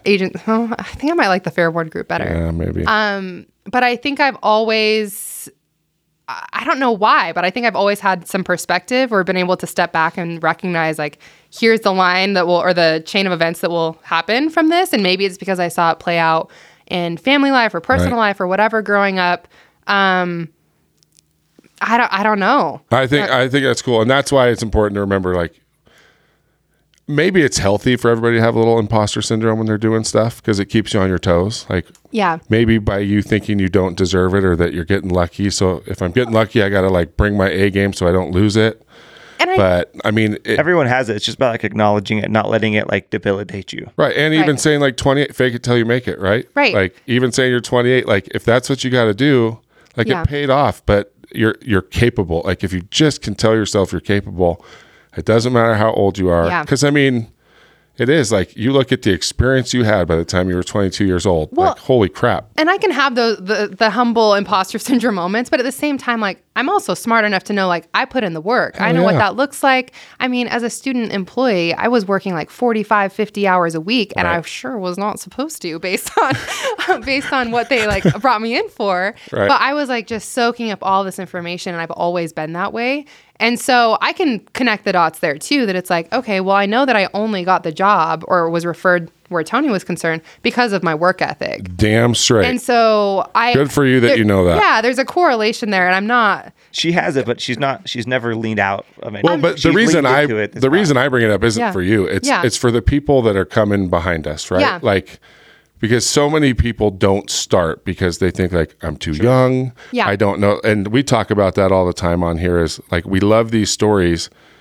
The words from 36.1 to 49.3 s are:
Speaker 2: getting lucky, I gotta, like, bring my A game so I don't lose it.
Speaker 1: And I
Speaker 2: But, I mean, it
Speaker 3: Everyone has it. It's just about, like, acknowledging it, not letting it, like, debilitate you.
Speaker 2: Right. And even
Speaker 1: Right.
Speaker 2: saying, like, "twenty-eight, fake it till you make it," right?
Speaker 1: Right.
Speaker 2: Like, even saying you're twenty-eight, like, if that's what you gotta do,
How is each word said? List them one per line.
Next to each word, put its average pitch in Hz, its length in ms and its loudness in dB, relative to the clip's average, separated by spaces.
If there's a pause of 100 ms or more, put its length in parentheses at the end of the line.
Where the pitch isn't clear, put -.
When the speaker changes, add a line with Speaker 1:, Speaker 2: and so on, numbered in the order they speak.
Speaker 2:
getting 123 200 0
lucky, 110 300 2
I 98 60 2
gotta, 95 200 2
like, 87 280 0
bring 104 200 2
my 98 140 2
A 95 200 2
game 98 220 0
so 92 140 -2
I 87 60 4
don't 92 180 0
lose 98 260 2
it. 110 240 0 (600)
Speaker 1:
And 359 100 0
I 381 60 2
Speaker 2:
But, 90 340 2 (140)
I 110 80 0
mean, 107 320 0
it 113 160 0
Speaker 3:
Everyone 160 260 2
has 123 220 0
it. 107 80 -2
It's - 80 -8
just 110 140 -6
about, 127 120 2
like, 117 140 -6
acknowledging 104 540 0
it, 101 120 -4
not 104 180 0
letting 107 260 0
it, 107 140 -2
like, 101 220 -4
debilitate 101 640 -6
you. - 240 -12
Speaker 2:
Right. 147 200 0
And 151 180 0
even 156 160 2
Speaker 1:
Right. 135 100 0
Speaker 2:
saying, 151 200 2
like, 135 160 0
"twenty-eight, 139 380 0
fake 127 200 0
it 120 100 -10
till 123 120 2
you 117 80 2
make 120 220 -2
it," 87 140 -6
right? 101 340 0
Speaker 1:
Right. 285 180 2
Speaker 2:
Like, 95 220 0 (140)
even 123 240 2
saying 127 180 2
you're 123 100 0
twenty-eight, 123 460 2
like, 101 260 0
if - 120 -6
that's 120 260 2
what 135 140 -2
you 127 60 -2
gotta 117 240 2
do, 117 440 2 (380)